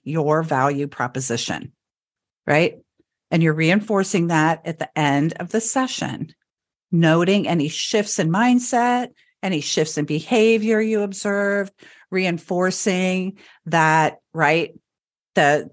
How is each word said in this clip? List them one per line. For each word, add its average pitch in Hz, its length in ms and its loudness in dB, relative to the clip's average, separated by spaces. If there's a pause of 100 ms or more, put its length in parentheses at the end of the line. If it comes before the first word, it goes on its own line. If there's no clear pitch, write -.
your 156 400 0
value 143 440 0
proposition, 127 840 -6 (760)
right? 156 340 0 (520)
And 165 100 2
you're 160 120 2
reinforcing 190 760 0
that 160 380 2
at 165 140 -8
the 151 180 -8
end 147 420 0
of 175 120 -12
the 226 100 -2
session, 220 720 -6 (580)
noting 170 560 4
any 151 220 0
shifts 208 500 -4
in 160 100 0
mindset, 247 840 0 (300)
any 185 180 -2
shifts - 360 -2
in 151 60 -2
behavior 220 800 2
you 220 200 0
observed, 202 720 -4 (380)
reinforcing 185 1300 -2 (280)
that, 160 540 2 (140)
right? 160 400 0 (600)
The, 147 380 2